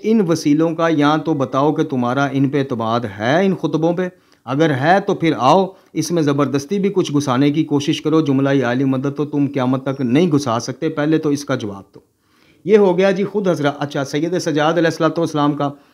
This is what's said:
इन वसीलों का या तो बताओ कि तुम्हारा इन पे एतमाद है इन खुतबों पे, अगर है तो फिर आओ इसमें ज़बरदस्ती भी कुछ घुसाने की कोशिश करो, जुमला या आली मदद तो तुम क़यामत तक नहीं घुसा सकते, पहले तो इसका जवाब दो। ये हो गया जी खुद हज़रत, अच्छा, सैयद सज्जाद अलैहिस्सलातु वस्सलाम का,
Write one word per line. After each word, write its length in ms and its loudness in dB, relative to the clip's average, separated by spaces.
इन 180 2
वसीलों 520 2
का 140 0
या 300 2
तो 160 -2
बताओ 380 0
कि 120 0
तुम्हारा 440 -2
इन 200 0
पे 120 0
एतमाद 460 -2
है 380 0
इन 100 0
खुतबों 380 -2
पे, 160 -4
अगर 280 0
है 280 2
तो 140 -2
फिर 200 0
आओ 400 2
इसमें 280 -2
ज़बरदस्ती 560 0
भी 120 0
कुछ 220 -2
घुसाने 380 2
की 140 0
कोशिश 340 0
करो, 220 2
जुमला 320 0
या 160 2
आली 160 0
मदद 280 -2
तो 140 -4
तुम 200 0
क़यामत 400 -2
तक 160 -4
नहीं 260 2
घुसा 300 0
सकते, 300 -6
पहले 280 0
तो 140 -2
इसका 260 -4
जवाब 280 -10
दो। 180 -20
ये 120 6
हो 160 4
गया 180 2
जी 140 -2
खुद 220 -4
हज़रत, 320 0
अच्छा, 260 -4
सैयद 340 -4
सज्जाद 380 0
अलैहिस्सलातु 440 0
वस्सलाम 340 0
का, 160 -4